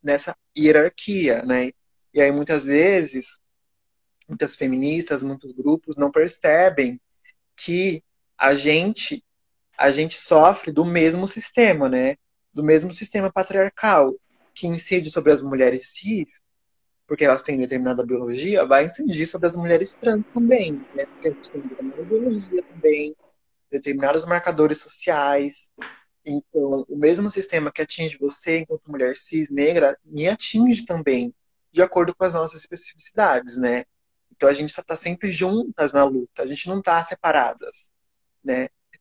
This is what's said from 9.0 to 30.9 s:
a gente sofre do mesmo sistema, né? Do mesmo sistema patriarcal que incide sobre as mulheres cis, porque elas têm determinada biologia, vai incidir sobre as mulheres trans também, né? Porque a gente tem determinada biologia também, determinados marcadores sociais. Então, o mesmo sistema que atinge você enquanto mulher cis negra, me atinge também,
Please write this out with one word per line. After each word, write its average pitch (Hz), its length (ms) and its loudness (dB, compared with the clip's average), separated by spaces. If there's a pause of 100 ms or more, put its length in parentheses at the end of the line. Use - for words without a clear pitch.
a 139 140 4
gente 151 240 -2
sofre 165 560 4
do 151 140 0
mesmo 170 420 2
sistema, 196 600 2
né? 127 280 0 (380)
Do 147 80 -6
mesmo 156 300 4
sistema 196 400 -6
patriarcal 190 840 2 (400)
que - 140 -6
incide 170 420 -4
sobre 156 220 2
as 135 100 2
mulheres 131 480 0
cis, 196 400 -6 (760)
porque 151 180 -2
elas 135 180 4
têm 139 160 -4
determinada 127 480 -2
biologia, 127 580 -2
vai 135 200 6
incidir 175 420 -4
sobre 175 220 -2
as 170 80 -8
mulheres 170 380 0
trans 220 340 -2
também, 233 460 2 (200)
né? 139 120 -6
Porque - 220 -6
a 147 40 -4
gente - 180 -14
tem 147 100 -10
determinada 135 440 -10
biologia 208 580 -2
também, 156 540 0 (520)
determinados 139 560 0
marcadores 165 540 0
sociais. 143 880 -2 (560)
Então, 139 640 -2
o 147 80 -10
mesmo 170 320 2
sistema 165 440 -4
que 160 100 -4
atinge 156 340 -6
você 151 440 -4
enquanto 160 280 -10
mulher 135 280 -2
cis 156 340 -6
negra, 143 540 2
me 156 240 -4
atinge 226 580 2
também, 151 480 -2 (380)